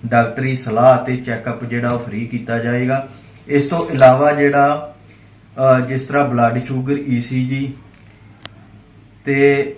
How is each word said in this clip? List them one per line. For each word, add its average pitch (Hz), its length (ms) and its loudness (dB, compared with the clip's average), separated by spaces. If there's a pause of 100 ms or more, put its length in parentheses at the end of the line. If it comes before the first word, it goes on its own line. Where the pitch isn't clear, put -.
ਡਾਕਟਰੀ 117 500 0
ਸਲਾਹ 120 500 2
ਤੇ 127 120 -4
ਚੈੱਕਅਪ 120 480 -8
ਜਿਹੜਾ 120 240 -4
ਉਹ 120 100 -4
ਫ੍ਰੀ 110 260 -8
ਕੀਤਾ 117 340 -6
ਜਾਏਗਾ। 127 480 -2 (400)
ਇਸ 143 180 0
ਤੋਂ 170 260 -4
ਇਲਾਵਾ 131 400 6
ਜਿਹੜਾ, 143 640 2 (640)
ਅ, 131 220 4
ਜਿਸ 131 240 -4
ਤਰ੍ਹਾਂ 139 240 0
ਬਲੱਡ 120 380 0
ਸ਼ੂਗਰ, 131 320 -4 (100)
ਈ 120 120 0
ਸੀ 127 260 -4
ਜੀ 135 280 -6 (1500)
ਤੇ 139 520 0